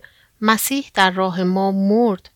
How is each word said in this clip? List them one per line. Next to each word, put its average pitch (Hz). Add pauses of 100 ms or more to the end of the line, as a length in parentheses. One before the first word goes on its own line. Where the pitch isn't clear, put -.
(400)
مسیح 220
در 190
راه 185
ما 190
مرد. 202